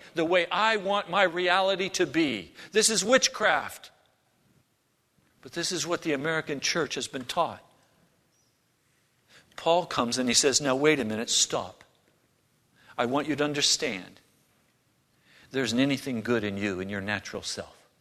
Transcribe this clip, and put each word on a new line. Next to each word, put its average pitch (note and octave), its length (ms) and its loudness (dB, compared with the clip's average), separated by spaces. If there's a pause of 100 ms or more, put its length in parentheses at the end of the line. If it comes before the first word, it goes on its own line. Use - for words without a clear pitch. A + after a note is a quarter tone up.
(140)
the E3 100 0
way E3+ 280 4
I A3 260 2
want G3 320 -2
my F#3+ 140 4
reality F3+ 640 2
to - 160 0
be. B2+ 480 0 (180)
This A3 200 4
is F#3 120 0
witchcraft. A3 840 2 (1500)
But B2+ 120 -18
this E3+ 180 -4
is D#3+ 160 -4
what E3+ 160 -2
the D#3 100 0
American D3+ 460 -2
church - 340 -2
has B2+ 140 -6
been C3 180 -8
taught. C3 380 -2 (1900)
Paul E3+ 320 2
comes A#2+ 320 -2
and B2+ 100 0
he A#2 60 2
says, C3+ 260 4
"Now C3 140 2
wait D3 240 4
a A#2 60 -2
minute, A2 260 -4
stop. - 520 -2 (1120)
I A#2+ 120 0
want D3 200 -2
you D3 100 -2
to D3 60 0
understand C#3+ 760 -2 (1300)
there C3 140 -2
isn't A2+ 160 0
anything C3 420 0
good A2+ 220 0
in G2+ 140 -4
you, G2 220 -2
in F#2+ 100 -6
your G2+ 120 -4
natural G2+ 400 -6
self. - 340 -10 (260)